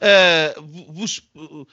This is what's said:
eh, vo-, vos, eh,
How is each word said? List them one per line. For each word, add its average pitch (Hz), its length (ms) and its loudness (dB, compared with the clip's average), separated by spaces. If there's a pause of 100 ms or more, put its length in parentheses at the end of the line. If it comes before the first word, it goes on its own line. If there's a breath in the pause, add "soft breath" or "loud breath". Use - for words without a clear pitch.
eh, 180 560 2
vo-, 151 340 -20
vos, 190 300 -10 (120)
eh, 151 400 -20